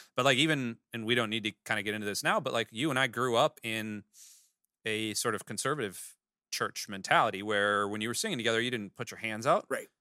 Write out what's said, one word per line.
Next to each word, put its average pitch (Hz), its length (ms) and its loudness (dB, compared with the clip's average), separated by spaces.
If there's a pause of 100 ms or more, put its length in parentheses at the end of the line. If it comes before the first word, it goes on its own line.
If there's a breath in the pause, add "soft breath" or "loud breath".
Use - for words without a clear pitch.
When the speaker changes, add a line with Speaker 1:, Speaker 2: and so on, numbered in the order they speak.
(160 loud breath)
Speaker 1:
But, 127 80 4
like, 131 140 6
even, 139 400 2 (140)
and 117 120 -6
we 117 100 2
don't 113 160 2
need 110 140 -2
to 107 80 -2 (140)
kinda 107 160 -2
get 104 120 -2
into 107 120 -4
this 101 160 -2
now, 180 180 2
but, 131 120 -4
like, 117 180 0
you 131 200 -2
and 127 80 0
I 131 80 4
grew 120 300 0
up 143 260 4
in 110 420 -6 (840 loud breath)
a 110 280 -2
sort 113 200 0
of 95 100 -6
conservative 117 720 -4 (360)
church - 360 -4
mentality 101 540 2
where 104 460 2
when 107 120 -4
you 113 80 -2
were 117 60 -4
singing 202 240 -2
together, 113 220 2
you 123 100 0
didn't 104 260 -6
put 120 140 -8
your 98 80 -14
hands 110 280 -4
out. 175 220 4
Speaker 2:
Right. 110 200 -4 (120)